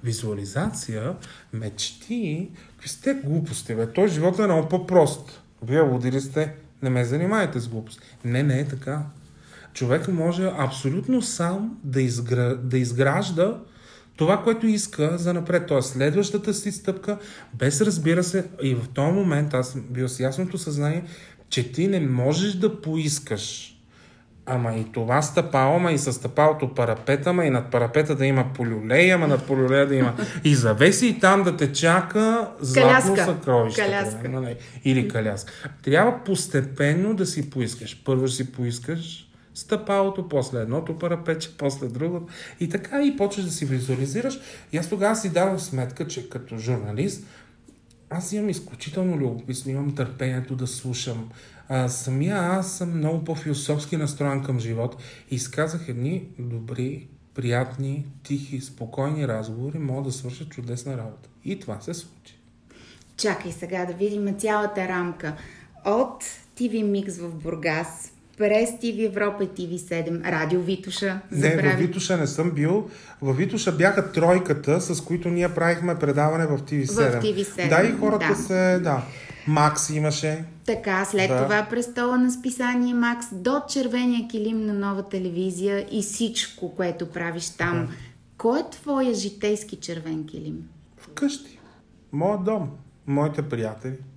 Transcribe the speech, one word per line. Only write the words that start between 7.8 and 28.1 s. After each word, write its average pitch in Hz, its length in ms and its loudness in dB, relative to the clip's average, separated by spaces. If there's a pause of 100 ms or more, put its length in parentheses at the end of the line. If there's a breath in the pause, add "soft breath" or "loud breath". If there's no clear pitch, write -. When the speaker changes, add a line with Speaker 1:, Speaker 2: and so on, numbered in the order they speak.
Speaker 1:
Не, 123 180 0
не 135 160 2
е 147 80 -2
така. 139 340 -6 (720 loud breath)
Човек 135 340 2
може 175 500 2
абсолютно 175 640 0
сам 196 600 -2
да 131 180 0
изгра-, 123 540 2
да 127 220 0
изгражда 160 840 2 (560 loud breath)
това, 190 280 4
което 226 240 2
иска 175 500 2
за 170 160 0
напред. 170 340 2
Тоест, 135 220 2
следващата 196 640 2
си 202 180 -4
стъпка, 196 460 -4 (360 loud breath)
без, 131 280 2
разбира 170 420 4
се, 180 220 0 (180)
и 131 120 2
в 113 180 -4
този 143 180 2
момент 156 420 2
аз 127 160 0
съм 131 200 -8
бил 127 200 -2
с 127 100 -10
ясното 180 380 -2
съзнание, 151 460 -2 (460 loud breath)
че 123 220 -2
ти 175 160 2
не 196 120 2
можеш 147 540 2
да 185 280 0
поискаш: 151 960 -4 (680 soft breath)
„Ама 120 300 0
и 110 160 -4
това 120 300 2
стъпало, 147 540 4
ама 175 160 4
и 147 60 2
с 131 160 0
стъпалото 147 600 2
парапета, 135 560 2
ама 175 160 4
и 147 40 4
над 123 220 0
парапета 139 440 4